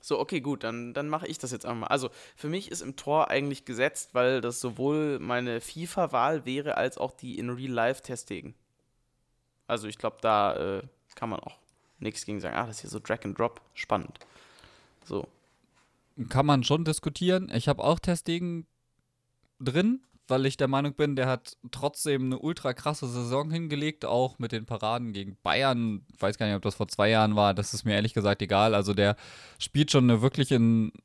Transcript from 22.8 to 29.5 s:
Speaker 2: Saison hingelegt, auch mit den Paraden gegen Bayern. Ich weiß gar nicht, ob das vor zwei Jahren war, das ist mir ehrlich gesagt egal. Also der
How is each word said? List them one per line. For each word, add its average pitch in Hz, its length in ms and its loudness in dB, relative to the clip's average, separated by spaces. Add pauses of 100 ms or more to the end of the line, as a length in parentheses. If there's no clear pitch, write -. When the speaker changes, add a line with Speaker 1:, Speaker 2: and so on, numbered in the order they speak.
Speaker 2:
Saison 123 420 -2
hingelegt, 156 540 -4
auch 127 340 0
mit 117 140 -4
den 110 140 -6
Paraden 113 480 -4
gegen 98 280 -8
Bayern. 117 600 2 (100)
Ich - 60 -20
weiß 101 160 2
gar 110 100 0
nicht, 104 80 2
ob 95 60 -2
das 101 140 0
vor - 140 -2
zwei 104 200 2
Jahren 107 260 6
war, 104 200 6
das 98 180 -2
ist - 120 -6
mir 107 100 2
ehrlich 104 180 2
gesagt 101 300 2
egal. 101 320 4
Also 101 180 2
der 101 240 4 (420)